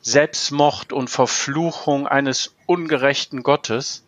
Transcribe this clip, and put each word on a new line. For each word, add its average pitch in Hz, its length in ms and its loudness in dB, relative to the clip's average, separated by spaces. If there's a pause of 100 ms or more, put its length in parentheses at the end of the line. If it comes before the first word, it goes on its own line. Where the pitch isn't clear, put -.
Selbstmord 143 920 0
und 127 160 -2
Verfluchung 143 1000 -2
eines 135 460 0 (120)
ungerechten 143 760 0
Gottes 135 640 -2